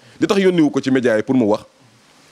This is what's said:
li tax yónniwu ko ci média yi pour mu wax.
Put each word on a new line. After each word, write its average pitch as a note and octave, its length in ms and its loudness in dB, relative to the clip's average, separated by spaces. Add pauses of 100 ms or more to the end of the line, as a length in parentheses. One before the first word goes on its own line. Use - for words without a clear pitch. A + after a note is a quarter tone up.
(200)
li E3 60 0
tax G3+ 140 0
yónniwu F3+ 300 2
ko C3+ 100 -4
ci C3+ 100 -6
média B2 260 0
yi G#2+ 60 -2
pour C3+ 120 -4
mu B2 120 2
wax. G#2 160 -2 (680)